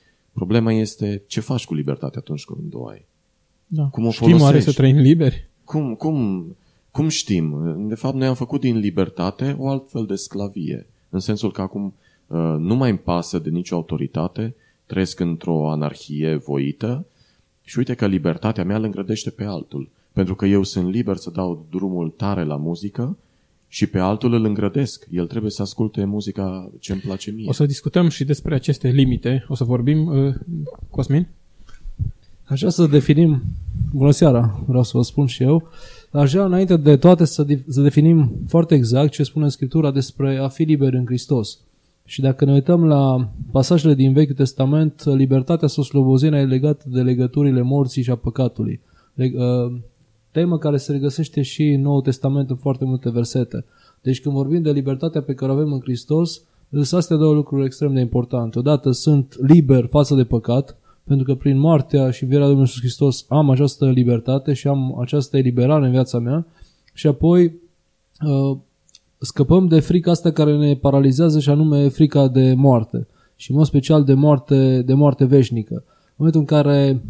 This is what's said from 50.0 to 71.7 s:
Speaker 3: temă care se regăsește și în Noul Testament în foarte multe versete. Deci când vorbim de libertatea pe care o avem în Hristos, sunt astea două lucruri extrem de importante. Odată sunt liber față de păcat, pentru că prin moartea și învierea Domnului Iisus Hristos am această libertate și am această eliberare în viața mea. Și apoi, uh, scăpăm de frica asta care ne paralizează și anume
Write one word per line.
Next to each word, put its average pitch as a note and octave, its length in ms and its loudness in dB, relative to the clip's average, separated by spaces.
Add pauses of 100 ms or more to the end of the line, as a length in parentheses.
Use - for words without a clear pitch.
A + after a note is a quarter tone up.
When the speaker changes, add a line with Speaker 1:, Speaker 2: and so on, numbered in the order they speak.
Speaker 3:
temă E3+ 260 0
care D3 200 -2
se C3+ 140 -6
regăsește C#3+ 500 -4
și C#3 220 -4
în C#3+ 180 2
Noul C#3 200 2
Testament C3+ 480 -2
în C3 60 -4
foarte C3+ 300 -4
multe C3 240 -4
versete. A#2+ 560 -4 (360)
Deci B2+ 200 -4
când C#3+ 140 -4
vorbim C#3 260 0
de D3+ 100 0
libertatea C#3+ 500 -2
pe C#3 120 -6
care C3+ 180 -4
o C3+ 40 0
avem D3+ 180 0
în C3+ 60 -4
Hristos, D3+ 640 -4 (280)
sunt C#3 240 -2
astea E3+ 240 0
două D#3 160 4
lucruri C#3 320 0
extrem C3+ 280 -2
de C3 60 2
importante. A#2+ 600 -2
Odată C#3 320 2
sunt C#3 500 0
liber C3+ 440 6
față C#3+ 300 2
de C3 80 4
păcat, A#2+ 540 -2 (260)
pentru C3+ 220 0
că C3+ 100 0
prin C3+ 220 0
moartea C#3 540 2
și A#2+ 120 -6
învierea C#3 240 2
Domnului C3+ 220 4
Iisus B2 120 -8
Hristos B2+ 480 -2
am D3 200 2
această C3+ 400 2
libertate B2+ 640 0
și C3 140 -4
am C3+ 320 -2
această C3 380 -2
eliberare C3 480 2
în B2+ 60 2
viața B2 280 0
mea. C3+ 260 -4 (480)
Și - 140 -2
apoi, E3 460 4 (720)
uh, C#3 320 0 (680)
scăpăm E3 440 2
de D#3+ 120 4
frica F3 320 0
asta E3+ 200 0
care D3+ 260 2
ne D3 180 2
paralizează C#3 640 2
și C#3 100 0
anume C#3+ 380 4